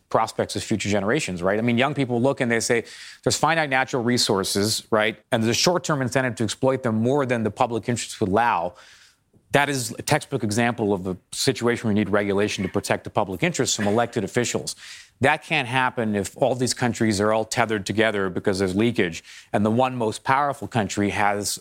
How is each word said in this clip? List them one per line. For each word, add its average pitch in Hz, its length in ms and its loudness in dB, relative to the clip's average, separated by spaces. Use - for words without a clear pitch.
prospects 110 480 0
of 101 80 -4
future 107 240 -2
generations, 98 560 0
right? 98 160 2
I - 20 0
mean, 120 160 2
young 139 160 2
people 123 280 0
look 131 180 2
and 123 100 0
they 117 120 2
say, 117 240 0
"There's 123 100 2
finite 156 340 0
natural 131 340 0
resources," 110 840 0
right? 110 280 2
"And 113 100 2
there's 113 120 2
a - 40 0
short-term 175 420 0
incentive 127 340 0
to 117 100 0
exploit 131 360 0
them 117 140 0
more 127 300 2
than 120 180 -2
the 104 80 0
public 117 380 -2
interest - 320 -4
would 104 80 2
allow." 95 440 2
That 139 180 4
is 123 280 -4
a - 40 -10
textbook 143 420 -2
example 110 500 0
of 95 140 -4
a 92 100 -4
situation 120 560 0
where 104 60 2
we 104 60 4
need 101 100 0
regulation 101 540 0
to 92 60 -2
protect 101 360 -2
the - 40 -10
public 98 340 -2
interest 151 340 0
from 104 100 0
elected 113 380 0
officials. - 500 -2
That 147 200 2
can't 147 260 -2
happen 123 480 0
if 101 220 -4
all 127 160 2
these 123 220 -2
countries 113 440 0
are 110 140 2
all 110 120 0
tethered 110 420 -2
together 104 420 2
because 95 300 -2
there's 92 160 0
leakage. 104 480 0
And 107 140 0
the 107 60 2
one 127 240 0
most 110 280 -4
powerful 135 440 0
country 101 420 0
has 101 520 -2